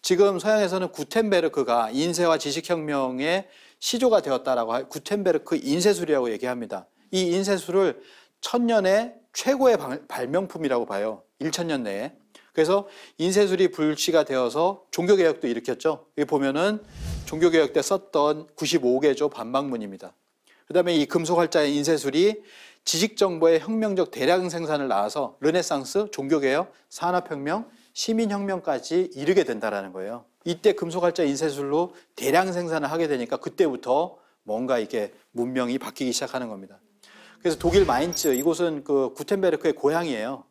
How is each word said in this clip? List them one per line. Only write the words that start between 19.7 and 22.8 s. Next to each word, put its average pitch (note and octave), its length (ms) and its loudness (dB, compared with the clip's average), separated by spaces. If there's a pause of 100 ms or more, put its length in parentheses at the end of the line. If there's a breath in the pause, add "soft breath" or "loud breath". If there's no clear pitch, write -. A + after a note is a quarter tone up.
그다음에 F3 280 2
이 D3 100 4
금속활자의 D#3+ 680 2
인쇄술이 D#3 680 0 (400 loud breath)